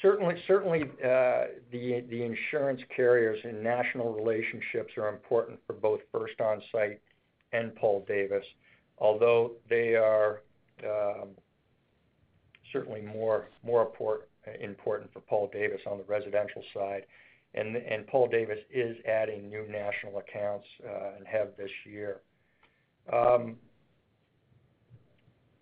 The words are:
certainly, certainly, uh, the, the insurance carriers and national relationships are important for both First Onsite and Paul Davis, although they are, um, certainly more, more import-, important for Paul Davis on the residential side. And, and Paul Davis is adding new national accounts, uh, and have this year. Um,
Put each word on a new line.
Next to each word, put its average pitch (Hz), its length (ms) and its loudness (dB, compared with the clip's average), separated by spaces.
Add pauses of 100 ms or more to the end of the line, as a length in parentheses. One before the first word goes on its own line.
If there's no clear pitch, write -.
certainly, 190 320 4 (120)
certainly, 190 360 4
uh, 127 640 2 (280)
the, 123 380 -2
the 117 120 -4 (100)
insurance 135 500 -2 (120)
carriers 120 500 6
and 110 180 -8
national 120 500 0
relationships 110 840 -2
are 107 100 -2
important 113 580 -2
for 113 80 -8
both 107 260 2 (120)
First 113 260 -4
Onsite 107 600 0 (540)
and 117 240 -2
Paul 98 320 2
Davis, 98 380 0 (520)
although 117 540 4 (180)
they 117 240 4
are, 107 480 4 (420)
um, 104 440 -4 (1400)
certainly 123 300 -6
more, 110 460 -2 (160)
more 117 220 4
import-, 110 420 -4 (320)
important 104 520 -6
for 98 80 -18
Paul 104 320 -2
Davis 104 280 -4 (100)
on 101 80 -4
the 95 60 -14
residential 104 580 -2 (120)
side. 98 300 -4 (500)
And, 110 220 -4
and 110 300 -6
Paul 127 220 4
Davis 110 320 0 (100)
is 120 240 -2 (120)
adding 107 420 -2
new 107 200 -10
national 101 500 -6
accounts, 104 500 -6 (180)
uh, 98 300 -8
and 98 100 -20
have 107 300 -2
this 98 140 -10 (160)
year. 104 340 -10 (880)
Um, 117 460 4 (2000)